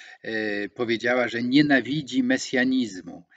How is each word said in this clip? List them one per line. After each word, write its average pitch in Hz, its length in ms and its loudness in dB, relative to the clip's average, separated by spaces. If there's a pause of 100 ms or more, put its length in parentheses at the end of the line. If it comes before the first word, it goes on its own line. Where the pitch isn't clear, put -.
(220)
e, 104 480 -4
powiedziała, 120 580 0
że 117 160 -4
nienawidzi 131 800 2
mesjanizmu 123 1000 -2 (140)